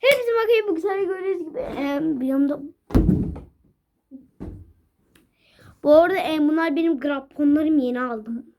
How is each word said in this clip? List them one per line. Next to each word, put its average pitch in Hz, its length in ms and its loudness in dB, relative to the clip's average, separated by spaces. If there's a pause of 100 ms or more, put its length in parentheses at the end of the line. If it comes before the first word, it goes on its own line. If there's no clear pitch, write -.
Hepsi 494 320 2
makyajı 453 360 2
bu 370 60 0
güzel 381 300 -2
gördüğünüz 370 440 -4
gibi. 294 100 -10
Em, 285 640 -4
bir 262 60 -2
yanda. 277 340 0 (3250)
Bu 294 120 6
arada, 349 220 6
em, 311 320 0
bunlar 311 280 0
benim 330 240 0
graponlarım, 294 760 0
yeni 247 220 -2
aldım. 233 460 -8 (120)